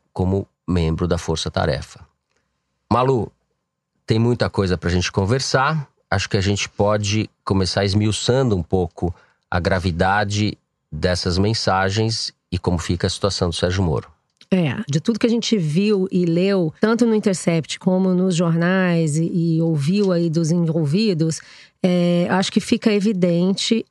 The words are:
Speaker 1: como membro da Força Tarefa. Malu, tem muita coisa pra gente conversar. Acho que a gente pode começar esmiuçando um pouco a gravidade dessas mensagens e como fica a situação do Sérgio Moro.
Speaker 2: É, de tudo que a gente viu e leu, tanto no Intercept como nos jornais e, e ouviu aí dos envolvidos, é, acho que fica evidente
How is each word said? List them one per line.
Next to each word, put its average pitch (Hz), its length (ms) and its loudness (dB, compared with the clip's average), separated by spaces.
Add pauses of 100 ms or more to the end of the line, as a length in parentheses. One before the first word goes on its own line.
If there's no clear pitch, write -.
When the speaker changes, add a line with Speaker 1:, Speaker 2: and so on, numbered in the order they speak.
(140)
Speaker 1:
como 95 340 -2 (200)
membro 82 400 0
da 85 100 0
Força 80 320 -4
Tarefa. 78 520 -4 (880)
Malu, 123 400 0 (720)
tem 110 140 0
muita 120 280 0
coisa 92 300 0
pra 87 140 -4
gente 90 200 0
conversar. 135 760 0 (240)
Acho 98 180 -4
que 110 80 -2
a 98 40 0
gente 101 280 -2
pode 104 580 -2 (160)
começar 95 400 0
esmiuçando 107 720 0
um 85 80 -2
pouco 87 480 -4 (380)
a 90 100 -2
gravidade 95 960 0 (360)
dessas 90 480 -2
mensagens 104 920 0 (200)
e 90 60 -4
como 87 220 -2
fica 87 260 -4
a 92 60 2
situação 92 380 -2
do 82 40 -4
Sérgio 92 300 0
Moro. 73 240 -2 (420)
Speaker 2:
É, 170 280 0 (120)
de 147 100 -2
tudo 208 200 -2
que 247 80 2
a - 20 4
gente 226 260 0
viu 190 560 0
e 180 140 0
leu, 175 560 0
tanto 226 240 4
no 226 80 2
Intercept 175 640 0
como 185 380 2
nos 180 200 2
jornais 170 800 2
e, 165 400 0
e 160 40 2
ouviu 165 500 0
aí 170 200 0
dos 160 180 0
envolvidos, 165 920 0 (420)
é, 175 480 2
acho 190 200 0
que - 80 2
fica 226 320 0
evidente 185 1000 0